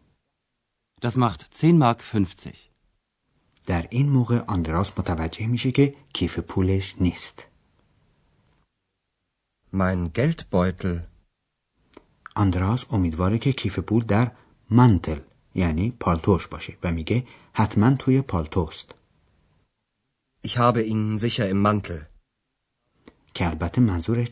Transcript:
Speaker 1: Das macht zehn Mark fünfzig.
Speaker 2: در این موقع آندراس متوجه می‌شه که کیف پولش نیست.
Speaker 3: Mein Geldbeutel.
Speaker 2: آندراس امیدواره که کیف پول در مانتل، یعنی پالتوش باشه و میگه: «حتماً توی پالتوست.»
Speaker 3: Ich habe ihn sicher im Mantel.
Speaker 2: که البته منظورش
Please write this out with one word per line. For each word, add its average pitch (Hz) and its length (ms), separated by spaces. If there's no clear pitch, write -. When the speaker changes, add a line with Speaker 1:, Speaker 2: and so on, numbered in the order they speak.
Speaker 1:
Das 120 140
macht 120 260
zehn 170 240
Mark 120 240
fünfzig. - 680
Speaker 2:
در 85 180
این 139 200
موقع 120 380
آندراس 87 520
متوجه 85 480
می‌شه 120 240
که 139 240
کیف - 260
پولش 95 640
نیست. - 460
Speaker 3:
Mein 92 440
Geldbeutel. 92 800
Speaker 2:
آندراس 95 580
امیدواره 92 440
که 139 140
کیف - 280
پول 107 240
در 113 280
مانتل، 104 500
یعنی 90 360
پالتوش 87 560
باشه - 360
و 90 80
میگه: 92 360
«حتماً 107 400
توی 131 280
پالتوست.» 82 680
Speaker 3:
Ich - 100
habe 120 260
ihn 110 340
sicher 113 360
im 98 140
Mantel. 98 340
Speaker 2:
که 90 140
البته 85 340
منظورش 113 500